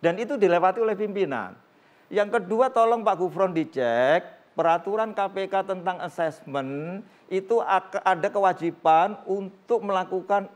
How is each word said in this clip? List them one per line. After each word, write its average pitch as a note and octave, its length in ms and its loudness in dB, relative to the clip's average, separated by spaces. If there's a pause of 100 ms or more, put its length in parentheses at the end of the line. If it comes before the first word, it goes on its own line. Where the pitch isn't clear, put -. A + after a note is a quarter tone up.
Dan E3+ 160 2
itu A3+ 160 -4
dilewati F#3 480 4
oleh A3 160 0
pimpinan. F#3 560 -4 (560)
Yang G#3 320 0
kedua, A3+ 320 0
tolong A3+ 320 2
Pak F#3 160 2
Gufron F3+ 320 0
dicek, C3+ 720 2 (320)
peraturan G3 560 0
K G3 160 -2
P F#3+ 160 -6
K F#3+ 160 -2
tentang F#3 400 -4
assessment D3+ 1040 -6 (240)
itu F#3+ 320 0
ak-, F#3+ 400 -2
ada F#3 320 0
kewajiban E3+ 960 2
untuk G3 560 -4
melakukan G3 720 -2